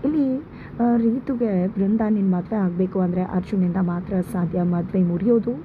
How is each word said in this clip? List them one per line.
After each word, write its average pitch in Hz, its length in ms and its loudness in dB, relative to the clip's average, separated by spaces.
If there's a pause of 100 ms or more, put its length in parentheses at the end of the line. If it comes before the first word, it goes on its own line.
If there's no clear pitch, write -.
ಇಲ್ಲಿ, 294 220 2 (520)
ಆ, 233 180 4
ರೀತುಗೆ 233 680 0
"ಬೃಂದ, 202 420 0
ನಿನ್ 196 240 2
ಮದ್ವೆ 180 240 -2
ಆಗ್ಬೇಕು 185 440 0
ಅಂದ್ರೆ 180 240 0
ಅರ್ಜುನಿಂದ 185 560 0
ಮಾತ್ರ 180 400 -2 (120)
ಸಾಧ್ಯ, 175 300 0
ಮದ್ವೆ 175 400 0
ಮುರಿಯೋದು 196 520 2 (100)